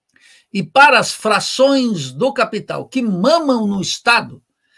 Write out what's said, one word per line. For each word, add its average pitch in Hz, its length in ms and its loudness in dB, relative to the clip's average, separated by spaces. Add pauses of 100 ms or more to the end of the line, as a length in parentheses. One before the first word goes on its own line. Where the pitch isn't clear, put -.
(520)
e 196 100 -4
para 269 360 4
as - 140 -2
frações 220 1000 0
do 196 220 -2
capital 202 560 -6
que 262 120 -4
mamam 240 680 0
no 202 140 -2
Estado 165 600 -2 (360)